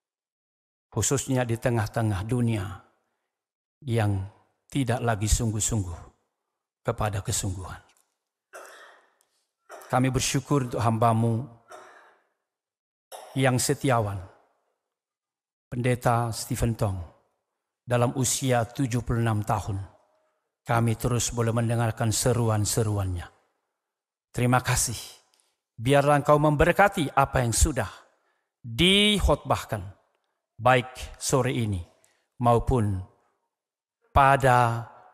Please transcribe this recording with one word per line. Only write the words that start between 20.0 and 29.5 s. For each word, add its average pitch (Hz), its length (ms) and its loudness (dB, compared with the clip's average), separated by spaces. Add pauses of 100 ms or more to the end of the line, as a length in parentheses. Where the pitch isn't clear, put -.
kami 117 320 0
terus 120 400 -2
boleh 113 160 0
mendengarkan 117 640 0
seruan-seruannya. 107 1120 0 (1040)
Terima 123 320 0
kasih. 120 320 -2 (800)
Biarlah 139 480 4
Engkau 147 160 4
memberkati 156 720 2
apa 135 320 2
yang 117 80 0
sudah 120 400 0 (720)
dikhotbahkan, 156 1200 2 (720)